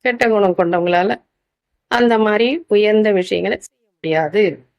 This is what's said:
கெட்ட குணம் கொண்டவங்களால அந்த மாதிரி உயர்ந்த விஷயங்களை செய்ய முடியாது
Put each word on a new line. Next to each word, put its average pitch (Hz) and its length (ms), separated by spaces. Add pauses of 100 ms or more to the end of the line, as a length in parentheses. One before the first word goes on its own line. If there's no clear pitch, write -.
கெட்ட 240 280
குணம் 202 280
கொண்டவங்களால 175 680 (640)
அந்த 240 320
மாதிரி 233 500
உயர்ந்த 214 440
விஷயங்களை 185 480
செய்ய - 340
முடியாது 160 720 (120)